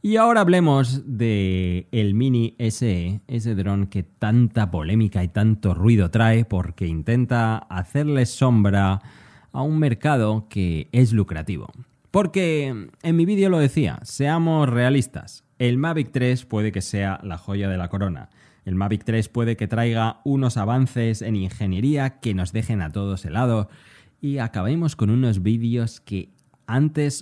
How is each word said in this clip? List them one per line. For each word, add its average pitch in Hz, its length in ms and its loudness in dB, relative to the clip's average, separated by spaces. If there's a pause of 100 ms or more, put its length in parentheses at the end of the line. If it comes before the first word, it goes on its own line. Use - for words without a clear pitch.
Y 214 120 2
ahora 226 260 6
hablemos 143 640 4
de 95 840 0
el 104 240 2
Mini 120 420 0
S 113 340 -2
E, 90 360 -4
ese 117 260 -4
dron 98 320 0
que 98 160 -6
tanta 110 720 0
polémica 92 520 0
y 90 40 -2
tanto 104 480 2
ruido 98 340 4
trae 113 340 4
porque 87 440 -4
intenta 113 720 0
hacerle 135 680 -2
sombra 101 760 2 (520)
a 131 100 -6
un 156 160 -2
mercado 117 720 0
que 87 420 -4
es 117 220 4
lucrativo. 80 560 -2 (400)
Porque 156 800 -2 (140)
en 165 120 2
mi 165 120 4
vídeo 196 240 2
lo 170 80 2
decía, 135 420 0
seamos 156 680 0
realistas, 123 760 -2 (160)
el 123 180 2
Mavic 160 340 -2
tres 123 340 0
puede 107 260 -2
que 95 100 -6
sea 98 400 -4
la 90 160 -10
joya 98 320 -6
de 92 80 -2
la 87 120 -6
corona. 92 420 -4 (340)
El 92 80 -4
Mavic 101 300 -2
tres 110 260 -2
puede 117 260 -2
que 107 120 -6
traiga 113 560 -2
unos 135 340 0
avances 113 640 0
en 107 140 -2
ingeniería 110 840 -2
que 113 120 -4
nos 92 200 -4
dejen 110 280 -2
a 78 80 -4
todos 98 340 -6
helado 110 460 0 (500)
y 139 200 -4
acabemos 123 560 -2
con 104 160 0
unos 113 320 2
vídeos 117 580 -2
que 92 280 -10 (380)
antes 147 540 0